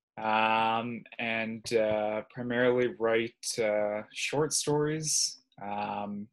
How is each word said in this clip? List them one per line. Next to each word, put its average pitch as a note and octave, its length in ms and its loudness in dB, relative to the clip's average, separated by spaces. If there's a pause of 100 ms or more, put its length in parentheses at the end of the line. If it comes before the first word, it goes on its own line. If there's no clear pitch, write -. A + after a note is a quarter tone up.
(220)
um, A2+ 800 2 (160)
and, A2+ 560 -4
uh, G#2+ 560 2
primarily B2 680 2
write, A2+ 340 2 (240)
uh, G#2 460 0 (100)
short D3 400 -2
stories. D3+ 880 0 (220)
Um, G#2 680 -6